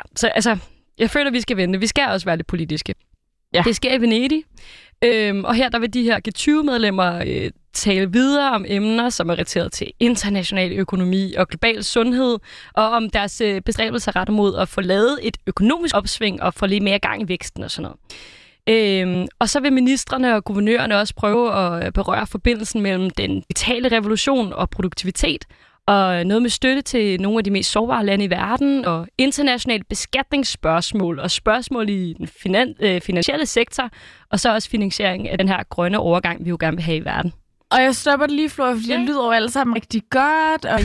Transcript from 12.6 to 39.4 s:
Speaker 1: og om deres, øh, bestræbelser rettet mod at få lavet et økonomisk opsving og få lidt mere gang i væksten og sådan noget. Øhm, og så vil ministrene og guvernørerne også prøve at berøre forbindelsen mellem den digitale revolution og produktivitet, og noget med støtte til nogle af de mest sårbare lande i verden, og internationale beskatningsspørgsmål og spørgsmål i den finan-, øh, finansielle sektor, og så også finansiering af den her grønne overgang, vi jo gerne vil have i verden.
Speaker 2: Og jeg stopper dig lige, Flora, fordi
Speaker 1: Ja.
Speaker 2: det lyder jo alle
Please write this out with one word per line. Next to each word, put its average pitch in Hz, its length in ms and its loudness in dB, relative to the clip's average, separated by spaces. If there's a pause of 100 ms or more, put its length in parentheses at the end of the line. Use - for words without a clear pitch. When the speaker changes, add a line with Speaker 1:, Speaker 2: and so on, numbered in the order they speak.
Speaker 1:
og 220 160 2
om 226 200 0
deres, 202 300 -2
øh, 202 200 0
bestræbelser 226 560 -2
rettet 190 200 0
mod 202 200 2
at 190 120 0
få - 120 -4
lavet 202 420 2
et 220 140 -4 (100)
økonomisk 294 500 2
opsving 202 460 -2
og 180 120 0
få 202 120 -2
lidt 196 180 2
mere 202 140 2
gang - 240 -4
i 180 60 -6
væksten - 340 -8
og - 80 -8
sådan - 200 -8 (760)
noget. 196 420 2 (100)
Øhm, 180 80 -2 (120)
og 226 100 0
så 285 120 0
vil 277 120 2
ministrene 254 640 2
og 208 100 0
guvernørerne 214 540 2
også 208 160 -2
prøve 220 400 0
at 180 380 -2
berøre 202 340 0
forbindelsen 220 540 -2
mellem 190 300 0
den 190 300 -4
digitale 247 480 -2
revolution 220 640 0
og - 180 -4
produktivitet, - 720 -2 (420)
og 185 400 2
noget 214 160 4
med 240 80 2
støtte 269 320 0
til 208 380 0
nogle 208 180 0
af 214 60 0
de 196 60 0
mest 190 200 0
sårbare 214 360 0
lande 202 180 2
i 190 60 0
verden, 254 540 0
og 170 240 -2 (100)
internationale 254 680 0
beskatningsspørgsmål 185 1300 -2
og 175 120 -4
spørgsmål 233 580 0
i 185 300 -2
den - 80 -8
finan-, 214 540 0
øh, 185 200 2
finansielle 240 460 -2
sektor, 240 440 -2 (400)
og 196 100 0
så 233 140 4
også 214 160 -4
finansiering 196 580 -2
af 190 100 -4
den 190 100 2
her 190 140 0
grønne 180 360 -2
overgang, 170 460 0
vi 175 60 -4
jo 170 100 -2
gerne 160 160 0
vil 170 80 -4
have 160 120 -2
i 160 80 -6
verden. - 280 -4 (380)
Speaker 2:
Og 254 120 4
jeg 262 120 4
stopper 285 320 2
dig 294 100 0
lige, 302 140 0
Flora, 254 220 0
fordi 226 160 -4
Speaker 1:
Ja. 247 100 0
Speaker 2:
det 240 80 0
lyder 277 180 0
jo 233 60 2
alle 226 200 2